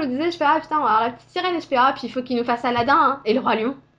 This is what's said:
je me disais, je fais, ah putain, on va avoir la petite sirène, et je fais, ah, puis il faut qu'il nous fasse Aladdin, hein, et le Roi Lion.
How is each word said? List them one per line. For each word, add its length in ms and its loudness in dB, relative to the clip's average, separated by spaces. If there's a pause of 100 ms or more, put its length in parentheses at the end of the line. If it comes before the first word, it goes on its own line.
je 40 -2
me 20 -2
disais, 240 -2
je 60 -6
fais, 80 -2
ah 160 4
putain, 180 -4
on 40 -2
va 60 2
avoir 180 2
la 60 -6
petite 160 -20
sirène, 260 -4
et 60 -4
je 40 -12
fais, 120 -2
ah, 200 4
puis 100 -8
il 40 -12
faut 100 -6
qu'il 160 -4
nous 60 0
fasse 220 -2
Aladdin, 340 2
hein, 260 2
et 80 2
le 60 0
Roi 160 0
Lion. 220 -2 (220)